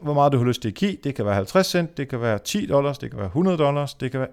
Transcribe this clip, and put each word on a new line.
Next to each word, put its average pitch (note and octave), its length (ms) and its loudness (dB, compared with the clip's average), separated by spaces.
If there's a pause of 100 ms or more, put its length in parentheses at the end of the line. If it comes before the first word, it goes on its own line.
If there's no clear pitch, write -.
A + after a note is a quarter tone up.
hvor D3 120 -2
meget C#3+ 180 6
du C3 60 4
har A#2+ 60 4
lyst B2 180 0
til A2+ 60 -2
at G2 60 -4
give. G3 300 0
Det C3+ 100 -4
kan G#2+ 100 -4
være G2+ 100 2
halvtreds G2+ 320 2
cent, E3+ 300 -2
det C#3 120 -6
kan A#2+ 120 -6
være A2+ 180 0
ti - 280 -4
dollars, C#3 320 2
det A#2+ 120 -8
kan A#2 100 -10
være G2 80 -4
hundrede E3+ 300 0
dollars, C#3+ 360 0
det B2+ 160 -6
kan C3 100 -4
være C3 120 -4